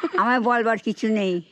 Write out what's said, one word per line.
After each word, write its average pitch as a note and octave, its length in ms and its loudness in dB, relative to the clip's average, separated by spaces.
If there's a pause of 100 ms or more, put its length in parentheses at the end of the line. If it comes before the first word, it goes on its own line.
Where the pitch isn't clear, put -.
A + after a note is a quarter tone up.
(180)
আমার A#3+ 240 2
বলবার A3+ 360 2
কিছু A3 300 -4
নেই। F#3+ 340 0 (100)